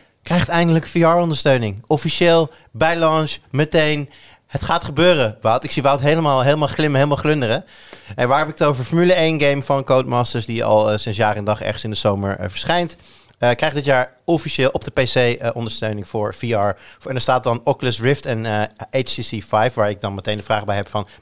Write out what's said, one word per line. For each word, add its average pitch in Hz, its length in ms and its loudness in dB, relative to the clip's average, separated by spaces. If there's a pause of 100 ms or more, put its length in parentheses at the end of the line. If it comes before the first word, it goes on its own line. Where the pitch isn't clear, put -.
(220)
krijgt 170 260 0
eindelijk 170 380 2
V - 80 -10
R-ondersteuning. 156 920 2
Officieel, 165 640 2 (200)
bij 160 260 0
launch, 160 400 0 (140)
meteen. 151 600 0 (360)
Het - 180 -6
gaat 165 200 -2
gebeuren, 151 560 2
Wout. 113 240 2
Ik - 60 -6
zie 143 120 -4
Wout 139 180 2
helemaal, 147 420 2
helemaal 143 260 2
glimmen, 151 280 0
helemaal 143 260 2
glunderen. 143 420 0 (500)
En 123 140 0
waar 139 100 4
heb 151 100 -2
ik 156 100 -10
het 151 100 4
over? 127 160 -2
Formule 175 280 4
één 160 280 2
game 143 220 2
van 139 220 0
Codemasters, 127 640 0
die 113 180 -4
al, 107 260 4
eh, 107 80 0
sinds 104 200 -6
jaar 107 180 2
en 104 80 -8
dag 104 180 -2
ergens 104 220 -6
in 110 60 -6
de 104 60 -6
zomer, 98 420 -2
eh, 95 100 -6
verschijnt. 170 480 -2 (420)
Eh, 120 120 2
krijgt 135 260 0
dit 143 80 -4
jaar 131 280 2 (120)
officieel 156 460 0
op - 140 -6
de - 60 -10
P - 140 -6
C, - 100 -4
eh, 120 400 0
ondersteuning 107 540 -6
voor 104 260 -4
V - 80 -14
R. 104 340 0 (220)
Voor, - 120 -12
en 131 60 -4
er 123 60 -2
staat 127 220 2
dan 117 200 0
Oculus 123 360 -2
Rift 139 260 0
en, 113 200 -4
eh, 107 60 -4 (240)
H - 220 -6
T 127 60 0
C - 180 -6
Vive, 110 520 -2
waar 104 160 0
ik 101 100 -8
dan 98 140 -6
meteen 104 220 -6
de 104 60 -10
vraag 107 220 -2
bij 101 120 -2
heb 101 120 -4
van... - 180 -6 (160)